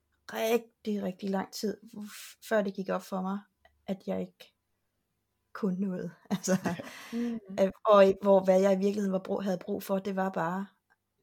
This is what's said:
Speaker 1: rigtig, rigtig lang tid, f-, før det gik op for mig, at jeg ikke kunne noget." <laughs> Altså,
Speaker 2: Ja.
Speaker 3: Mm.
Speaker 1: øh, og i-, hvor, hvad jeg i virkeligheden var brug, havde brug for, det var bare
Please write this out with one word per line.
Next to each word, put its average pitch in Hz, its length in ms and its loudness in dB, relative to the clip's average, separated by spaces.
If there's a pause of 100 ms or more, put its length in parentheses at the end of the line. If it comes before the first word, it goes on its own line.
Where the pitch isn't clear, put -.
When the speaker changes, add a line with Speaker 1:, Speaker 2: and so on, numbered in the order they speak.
(320)
Speaker 1:
rigtig, 220 720 -2
rigtig 190 280 -4
lang 190 220 -4
tid, - 320 -4
f-, - 540 -18 (100)
før 214 140 2
det 196 120 -4
gik 190 140 -8
op 185 140 -2
for 190 200 -6
mig, 190 160 -4 (480)
at 190 200 -6
jeg 185 140 -4
ikke - 340 -12 (960)
kunne 185 280 -2
noget." 185 300 -4 (100)
<laughs> - 100 -14
Altså, 185 220 -2 (120)
Speaker 2:
Ja. 170 120 -4 (420)
Speaker 3:
Mm. 233 200 -4 (220)
Speaker 1:
øh, 196 120 2 (120)
og 202 240 10
i-, 190 140 2
hvor, 196 220 6
hvad 185 160 6
jeg 196 120 4
i 190 40 4
virkeligheden 196 360 0
var 185 120 0
brug, - 200 -4
havde 185 140 -2
brug 196 240 -6
for, 196 160 -2
det 190 180 -6
var 190 140 -2
bare 185 360 -4 (560)